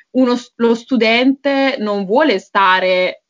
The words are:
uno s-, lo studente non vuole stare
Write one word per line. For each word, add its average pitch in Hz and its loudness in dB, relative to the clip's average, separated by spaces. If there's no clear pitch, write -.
uno 247 0
s-, - -10
lo 233 2
studente 262 0
non 208 -4
vuole 233 0
stare 185 0